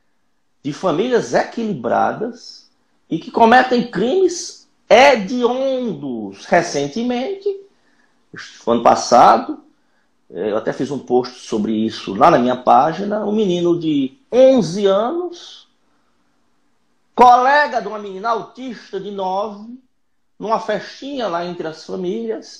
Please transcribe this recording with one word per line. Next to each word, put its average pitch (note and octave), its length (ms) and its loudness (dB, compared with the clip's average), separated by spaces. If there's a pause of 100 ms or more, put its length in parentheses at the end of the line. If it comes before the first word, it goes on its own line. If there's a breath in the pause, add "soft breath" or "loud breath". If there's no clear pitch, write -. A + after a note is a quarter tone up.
(640)
de D3 80 -6
famílias F3 600 -2
equilibradas D#3+ 1400 -4 (400)
e E3+ 100 -4
que - 120 -16
cometem A#3+ 600 4
crimes C4+ 760 -2 (220)
hediondos. A#3 1600 0
Recentemente, A#3 1040 -2 (1200)
ano A#2 160 2
passado, E3+ 760 4 (720)
eh, F#2 200 -4
eu G#2 60 -2
até D3 160 -4
fiz - 180 -6
um C3+ 80 -6
post B2 480 -2
sobre A2 260 -2
isso A2 400 -4
lá C#3 180 4
na D3+ 80 4
minha B2 160 0
página, E3 720 2
um G#3 60 -4
menino F3 480 0
de D3 380 -2 (140)
onze G#3+ 540 4
anos, C#4+ 800 -4 (1500)
colega B3 680 4
de F#3+ 60 -8
uma G#3+ 120 -10
menina G3 300 -8
autista A3 680 -8
de G3+ 120 -12
nove, G3+ 540 -6 (720)
numa G#3+ 220 -4
festinha B3 680 -8
lá E3+ 180 -6
entre F3 220 -10
as D#3+ 180 -14
famílias, G#3 760 -8